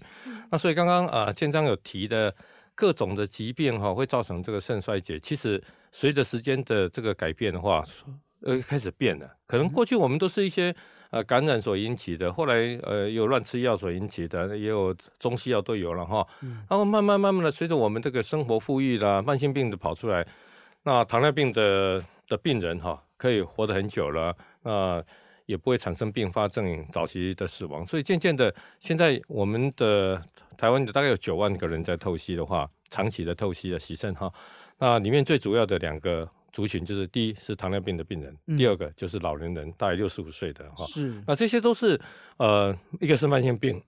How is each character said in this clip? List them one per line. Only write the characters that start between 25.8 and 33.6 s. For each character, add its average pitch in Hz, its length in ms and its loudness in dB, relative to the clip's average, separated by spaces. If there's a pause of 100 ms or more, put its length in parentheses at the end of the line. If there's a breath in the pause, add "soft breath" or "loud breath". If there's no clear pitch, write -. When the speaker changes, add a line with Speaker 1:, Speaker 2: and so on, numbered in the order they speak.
Speaker 2:
生 107 160 -4
并 104 180 -2
发 104 160 0
症、 90 460 -4
早 82 160 0
期 90 280 -4
的 92 120 -4
死 - 180 -10
亡。 76 200 -8
所 160 120 -4
以 147 60 -2
渐 180 160 0
渐 165 160 2
的， 120 180 4 (280 loud breath)
现 - 140 -2
在 160 220 4 (120)
我 104 160 0
们 117 320 0
的 98 440 2 (360 soft breath)
台 117 140 4
湾 135 140 4
的 110 60 -4
大 139 100 2
概 143 60 2
有 123 80 4
九 87 220 -2
万 98 180 2
个 87 140 -2
人 82 120 -2
在 87 140 -2
透 85 220 -2
析 90 180 -6
的 85 100 -4
话， 76 240 -2 (200)
长 98 200 -2
期 95 140 -6
的 85 100 -2
透 95 200 -2
析 92 160 -8